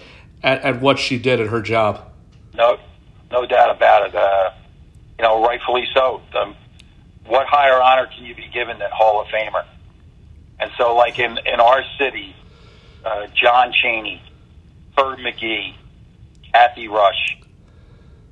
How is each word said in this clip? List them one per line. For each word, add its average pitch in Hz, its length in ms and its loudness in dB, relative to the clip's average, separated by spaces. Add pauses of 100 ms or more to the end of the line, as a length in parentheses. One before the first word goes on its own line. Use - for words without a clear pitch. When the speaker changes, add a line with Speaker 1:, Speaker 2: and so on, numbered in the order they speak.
(460)
Speaker 1:
at, 135 180 0
at 127 180 -4
what 135 200 2
she 127 180 -4
did 123 220 0
at 107 80 -4
her 113 120 -4
job. 107 400 -2 (540)
Speaker 2:
No, 117 240 2 (540)
no 123 120 0
doubt 120 300 2
about 107 340 4
it. 95 60 -12
Uh, 98 360 0 (680)
you 113 60 -2
know, 113 200 2
rightfully 120 480 -2
so. 131 300 0 (140)
Um, 104 180 -4 (720)
what 127 220 0
higher 135 340 4
honor 131 240 4
can 120 180 -18
you 120 120 -18
be 113 180 -18
given 117 240 -8
than 101 140 -6
Hall 107 280 2
of 104 60 -6
Famer? - 400 -6 (960)
And 107 180 -8
so, 117 160 2
like, 120 240 2
in, 117 260 -4
in 127 140 -6
our 127 240 4 (160)
city, 117 380 -6 (680)
uh, 104 300 -8
John 123 380 2 (100)
Chaney, 113 400 -6 (720)
Herb 135 220 -2
McGee, 110 560 -8 (760)
Kathy 120 340 2
Rush, 101 520 0 (920)